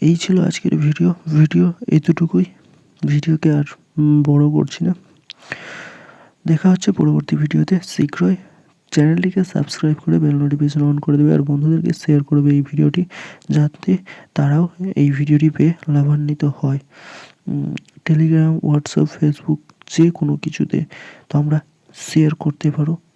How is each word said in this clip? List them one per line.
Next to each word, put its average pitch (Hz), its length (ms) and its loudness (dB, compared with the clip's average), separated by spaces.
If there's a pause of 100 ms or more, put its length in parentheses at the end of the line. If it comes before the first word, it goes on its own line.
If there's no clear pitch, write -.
এই 160 140 2
ছিল 180 260 0
আজকের 170 360 -2
ভিডিও, 156 360 0 (140)
ভিডিও 160 460 2 (140)
এতটুকুই। 165 580 0 (600)
ভিডিওকে 156 460 0
আর, 147 120 0 (340)
উম, 147 260 4
বড় 147 260 4
করছি 151 360 -4
না। 175 100 -2 (1500)
দেখা 160 220 2
হচ্ছে 185 220 2
পরবর্তী 151 440 0
ভিডিওতে 156 480 0
শীঘ্রই। 180 520 -2 (560)
চ্যানেলটিকে 175 520 2
সাবস্ক্রাইব 151 600 -2
করে 165 140 0
বেল 147 160 2
নোটিফিকেশন 143 560 0
on 147 80 -2
করে 147 180 0
দেবে, 151 160 4
আর 147 80 2
বন্ধুদেরকে 151 520 0
শেয়ার 147 300 0
করবে 147 280 2
এই 143 100 2
ভিডিওটি, 151 440 -2 (440)
যাতে 147 480 0 (360)
তারাও 147 360 0 (260)
এই 143 160 2
ভিডিওটি 147 380 2
পেয়ে 151 240 2 (160)
লাভান্বিত 147 540 0
হয়। 139 360 -2 (680)
উম, 143 280 -6 (300)
Telegram, 160 540 2
WhatsApp, 147 360 -2
Facebook, 151 600 -2 (400)
যে 165 140 4
কোনো 147 260 -4
কিছুতে - 480 -4 (440)
তোমরা 151 320 0 (340)
শেয়ার 156 400 0
করতে 151 360 -4
পারো 151 260 -4 (180)